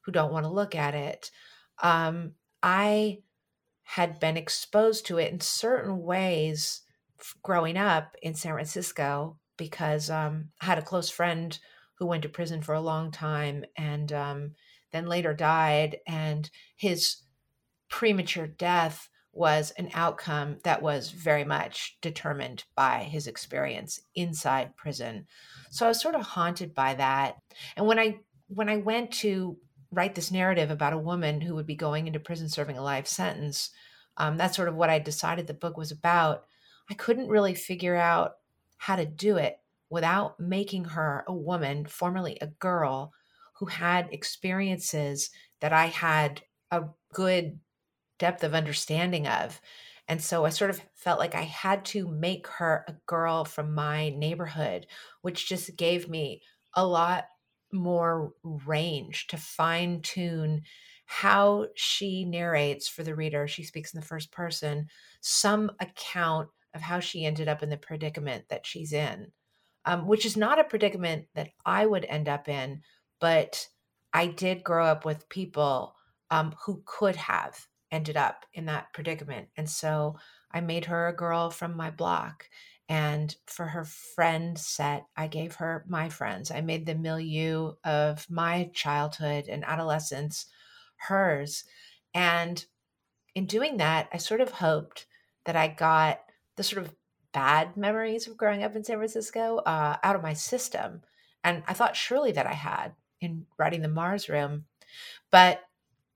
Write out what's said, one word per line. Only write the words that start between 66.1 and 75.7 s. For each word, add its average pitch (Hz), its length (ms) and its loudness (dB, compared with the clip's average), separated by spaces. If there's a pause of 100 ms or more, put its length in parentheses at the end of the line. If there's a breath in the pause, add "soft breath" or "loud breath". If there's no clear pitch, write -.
of 160 60 -12
how 175 200 -4
she 175 240 -6
ended 156 240 -2
up 151 140 -2
in 147 80 -2
the 147 60 -4
predicament 151 720 -6
that - 180 -8
she's 156 260 -10
in, 131 400 -4 (520)
um, 175 220 0
which 214 200 4
is 214 100 -2
not 226 220 4
a 311 60 8
predicament 180 720 0
that 151 160 -6 (140)
I 190 220 4
would 196 180 2
end 151 240 -2
up 143 200 -2
in, 139 340 -6 (380 soft breath)
but - 480 2 (440)
I 170 140 4
did 180 380 -2
grow 165 220 4
up 156 180 4
with 156 240 -4
people, 147 640 -2 (360 soft breath)